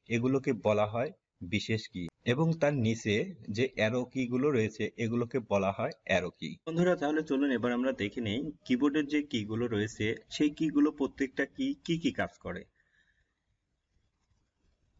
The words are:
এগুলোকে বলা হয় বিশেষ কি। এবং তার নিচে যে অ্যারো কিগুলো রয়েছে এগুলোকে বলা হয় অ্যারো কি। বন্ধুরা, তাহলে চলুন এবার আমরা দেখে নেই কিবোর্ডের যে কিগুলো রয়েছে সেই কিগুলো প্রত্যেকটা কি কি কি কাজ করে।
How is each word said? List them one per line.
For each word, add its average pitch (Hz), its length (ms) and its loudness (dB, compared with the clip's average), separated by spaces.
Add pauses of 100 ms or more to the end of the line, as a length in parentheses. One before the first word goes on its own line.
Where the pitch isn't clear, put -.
এগুলোকে 127 460 0
বলা 104 340 2
হয় 117 240 -2 (300)
বিশেষ - 480 -2
কি। 90 140 -8 (220)
এবং 135 220 2 (140)
তার 147 140 4
নিচে 113 400 2 (340)
যে 110 160 0 (120)
অ্যারো 110 280 2
কিগুলো 127 460 -2
রয়েছে 110 340 0 (120)
এগুলোকে 117 420 -2 (100)
বলা 98 240 2
হয় 127 200 -4 (120)
অ্যারো 90 260 0
কি। - 200 -10 (160)
বন্ধুরা, 170 300 2
তাহলে 151 260 0
চলুন 143 280 0
এবার 120 220 0
আমরা 127 200 0
দেখে 104 280 -4
নেই 110 200 -2 (240)
কিবোর্ডের 143 420 2
যে 147 160 0
কিগুলো 110 440 -4
রয়েছে 107 400 -2 (240)
সেই 151 200 2
কিগুলো 147 400 2
প্রত্যেকটা 139 560 -2
কি 135 200 -4 (180)
কি 170 140 0
কি 165 140 0
কাজ - 260 -4
করে। 90 240 -8 (2500)